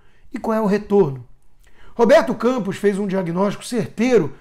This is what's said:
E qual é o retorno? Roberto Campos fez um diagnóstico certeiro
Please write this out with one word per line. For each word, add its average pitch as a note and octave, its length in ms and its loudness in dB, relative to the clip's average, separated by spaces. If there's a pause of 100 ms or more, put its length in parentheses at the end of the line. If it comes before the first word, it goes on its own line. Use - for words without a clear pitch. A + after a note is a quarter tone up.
(320)
E A#3+ 80 -10
qual A3 180 -2
é A3 40 0
o A3 40 -2
retorno? G3 640 0 (640)
Roberto B3 400 4
Campos A3+ 440 -2
fez G3+ 200 0
um G3+ 100 -4
diagnóstico F#3 580 -2
certeiro A3 760 0